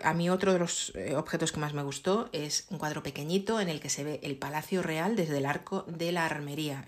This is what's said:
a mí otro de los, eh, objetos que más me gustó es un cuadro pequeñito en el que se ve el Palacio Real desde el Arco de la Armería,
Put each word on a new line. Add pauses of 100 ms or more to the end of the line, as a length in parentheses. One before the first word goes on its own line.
a
mí
otro
de
los,
eh,
objetos
que
más
me
gustó
es
un
cuadro
pequeñito
en
el
que
se
ve
el
Palacio
Real
desde
el
Arco
de
la
Armería,